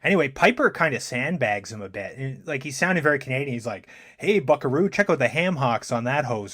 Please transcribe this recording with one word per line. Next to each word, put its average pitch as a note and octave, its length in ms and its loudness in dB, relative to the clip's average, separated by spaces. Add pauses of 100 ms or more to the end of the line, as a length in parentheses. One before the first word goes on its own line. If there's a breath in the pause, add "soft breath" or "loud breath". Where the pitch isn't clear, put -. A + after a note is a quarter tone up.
Anyway, D#3+ 260 4
Piper A3+ 400 4
kinda D3+ 300 0
sandbags A#2+ 720 -2
him A2 100 -10
a G2 80 -10
bit. F#2+ 280 -10
And, C3+ 300 -10
like, C#3+ 160 -6
he D3 80 -10
sounded E3+ 320 0
very D3 160 4
Canadian. C3 340 -4
He's A#2 120 -6
like, G#2 220 -8 (300 loud breath)
Hey, G3+ 220 2
buckaroo, D3 500 2
check G3+ 200 0
out D#3+ 100 4
the C3 80 2
ham E3+ 300 0
hocks B2 340 0
on A#2 140 -2
that C#3 200 0
hoser A2 280 -4